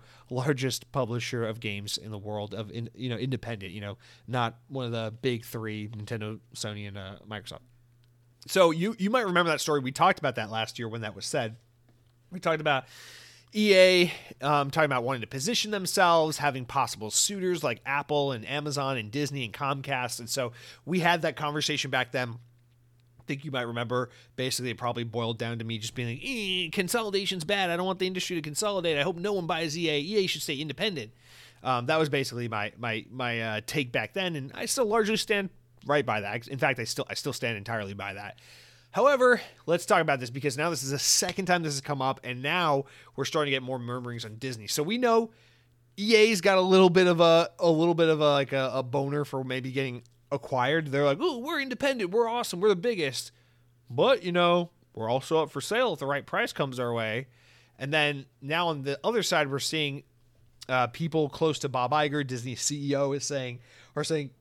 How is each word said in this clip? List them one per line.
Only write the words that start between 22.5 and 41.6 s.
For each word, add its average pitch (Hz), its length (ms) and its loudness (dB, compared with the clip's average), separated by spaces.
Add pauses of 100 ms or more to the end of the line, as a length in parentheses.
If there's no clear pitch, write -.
think 139 180 -6
you 156 60 -10
might 127 160 -2
remember, 120 420 -2 (280)
basically 127 340 -4
it 110 80 -6
probably 120 260 -4
boiled 117 320 -4
down 117 220 -4
to 113 80 -8
me 113 100 -4
just 113 180 -8
being 120 140 -6
like, 120 160 -8
"Eh, 190 480 -4
consolidation's 196 720 -2
bad. 190 240 0
I 170 80 0
don't 180 80 0
want 185 140 -2
the 190 80 -2
industry 185 300 -4
to 160 60 -4
consolidate. 165 540 -2
I 143 60 2
hope 170 140 0
no 196 180 -2
one 180 120 -2
buys 165 300 -2
E 170 140 -2
A. 147 100 2
E 196 240 0
A - 20 -2
should 160 140 -4
stay 156 140 -4
independent." 147 580 -6 (500)
Um, 123 240 0
that 156 120 2
was 160 100 4
basically 131 400 -2
my, 107 300 -4
my, 110 320 -4
my, 120 320 -4
uh, 110 240 -4
take 135 260 -2
back 117 220 -4
then. 185 200 -4
And 139 200 -8
I - 100 -8
still 240 220 0
largely 214 320 2
stand 202 320 -2 (340)
right 143 220 2
by 107 160 0
that. 113 260 -8
In 139 80 -8
fact, 135 220 0
I 117 60 -4
still, - 260 -4
I - 20 -6
still 123 220 -6
stand 117 240 -4
entirely 101 340 -4
by 101 220 -8
that. 101 240 -14 (540)
However, 247 480 4 (240)
let's 170 220 0
talk 185 160 6
about 147 180 2
this 123 80 -8
because 131 300 -4
now 156 100 0
this 147 140 -4
is 135 80 -4
the 143 80 -2
second - 480 0
time 175 160 4